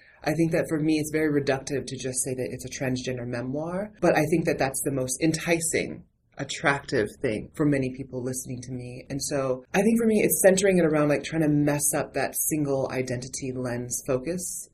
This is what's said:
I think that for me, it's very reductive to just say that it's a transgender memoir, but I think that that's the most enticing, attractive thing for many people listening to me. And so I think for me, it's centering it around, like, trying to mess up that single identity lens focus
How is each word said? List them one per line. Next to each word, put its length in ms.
I 80
think 200
that 160
for 120
me, 180
it's 140
very 180
reductive 560
to 100
just 280
say 100
that 160
it's 160
a 20
transgender 580
memoir, 760
but 160
I 100
think 200
that 120
that's 240
the 100
most 300
enticing, 800
attractive 720
thing 340
for 120
many 240
people 320
listening 400
to 100
me. 380
And 120
so 420
I 80
think 160
for 80
me, 160
it's 200
centering 360
it 60
around, 240
like, 160
trying 180
to 60
mess 460
up 200
that 220
single 560
identity 640
lens 520
focus 680